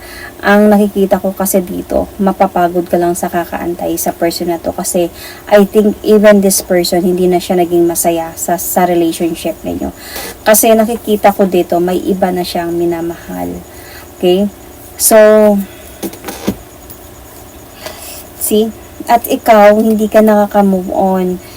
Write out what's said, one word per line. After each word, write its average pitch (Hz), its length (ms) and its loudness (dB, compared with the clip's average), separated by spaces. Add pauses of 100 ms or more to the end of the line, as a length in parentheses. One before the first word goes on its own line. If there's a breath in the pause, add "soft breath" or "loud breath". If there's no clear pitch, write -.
(400 loud breath)
Ang 208 300 4
nakikita 202 480 0
ko 196 160 -4
kasi 196 260 -2
dito, 175 460 -6 (160)
mapapagod 180 640 0
ka 185 100 -2
lang 175 220 0
sa 185 80 -6
kakaantay 170 720 -6
sa - 160 -6
person 170 340 -4
na 165 140 -4
to. - 80 -6
Kasi, 175 400 -4 (400 loud breath)
I 202 160 4
think 208 400 0
even 208 340 4
this 190 220 0
person, 175 400 -2
hindi 180 240 0
na 180 160 0
siya 180 160 -2
naging 175 260 2
masaya 165 540 -2
sa, - 160 -4
sa 180 320 -2
relationship 165 800 -2
ninyo. - 240 -8 (560 loud breath)
Kasi 220 260 4
nakikita 220 640 0
ko 202 100 0
dito, 175 380 0
may 180 180 -2
iba 185 300 -2
na 180 160 -4
siyang 170 240 -6
minamahal. 170 800 -6 (680 loud breath)
Okay? 185 300 0 (500)
So, 214 580 6 (2750 loud breath)
see? 214 320 0 (340)
At - 220 0
ikaw, 214 480 4
hindi 220 320 0
ka 214 160 4
nakaka-move 202 680 2
on. 185 460 0 (200 loud breath)